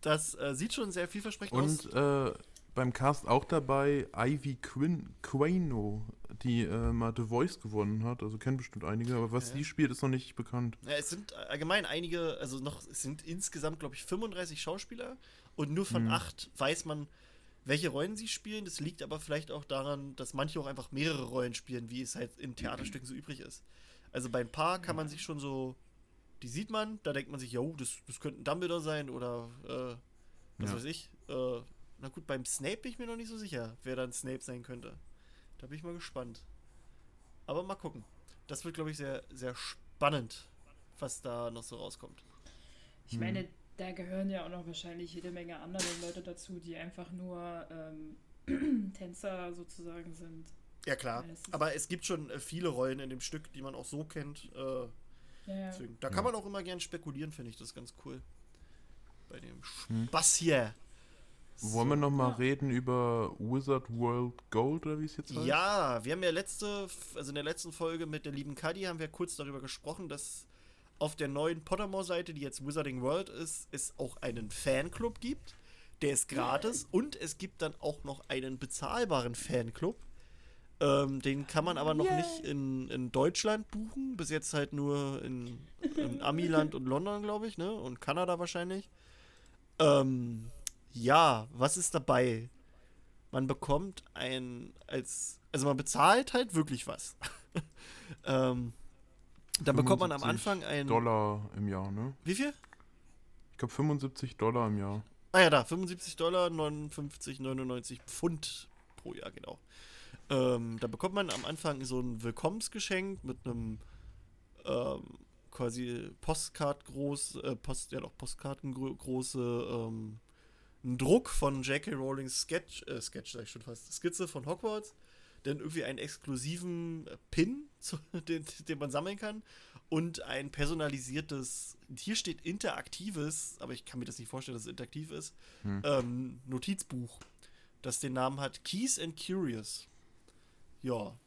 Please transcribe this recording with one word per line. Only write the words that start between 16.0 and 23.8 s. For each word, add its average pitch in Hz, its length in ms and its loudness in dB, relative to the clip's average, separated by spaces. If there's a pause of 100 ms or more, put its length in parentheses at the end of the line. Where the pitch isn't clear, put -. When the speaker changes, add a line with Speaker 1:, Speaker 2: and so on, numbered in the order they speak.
Speaker 2:
Mhm. 113 60 4
Speaker 1:
acht 165 460 -2
weiß 143 280 2
man, 151 220 -4 (580)
welche 151 240 4
Rollen 156 260 -2
sie 220 140 -8
spielen. 214 360 -6
Das 170 140 -6
liegt 147 240 -4
aber 151 160 -6
vielleicht 151 320 -2
auch 147 140 -6
daran, 139 500 -4
dass - 180 -8
manche 151 260 0
auch 143 60 -2
einfach - 260 -8
mehrere 143 340 2
Rollen 123 280 0
spielen, 117 380 -6
wie 123 100 -4
es 123 140 -4
halt 123 240 -6
in 123 160 -8
Theaterstücken 127 520 -6
so 127 60 -8
üblich 143 280 -10
ist. - 220 -14 (500)